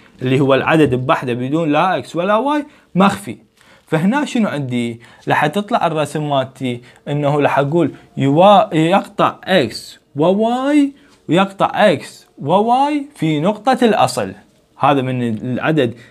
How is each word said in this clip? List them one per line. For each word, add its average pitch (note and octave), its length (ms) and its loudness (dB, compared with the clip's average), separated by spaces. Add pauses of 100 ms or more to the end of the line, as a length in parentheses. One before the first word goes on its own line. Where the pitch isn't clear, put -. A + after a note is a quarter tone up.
(220)
اللي D#3+ 180 2
هو C3+ 140 4
العدد C#3 400 2
بوحده B2+ 380 -2
بدون C#3+ 400 -2
لا E3 260 0
إكس B2+ 180 -10
ولا G3 200 0
واي C#4+ 300 -2 (280)
مخفي، F#3+ 420 0 (500)
فهنا G3+ 380 0
شنو G#3+ 240 -2
عندي؟ B2 520 -6 (280)
راح C#3+ 180 2
تطلع G3+ 400 -2
الرسم D3+ 440 -4
مالتي C3 500 -4 (280)
إنه D3 320 0
راح - 180 2
أقول E3 320 0 (260)
يوا-، E3+ 580 4
يقطع E3 680 0
إكس - 540 -2 (180)
وواي B3 760 2 (360)
ويقطع F3+ 460 0
إكس F3 520 0 (160)
وواي B3+ 720 0
في D#3 260 -2
نقطة G#3 420 0
الأصل، B2+ 500 0 (460)
هذا C#3 240 2
من B2+ 200 -4
العدد B2 720 -2 (160)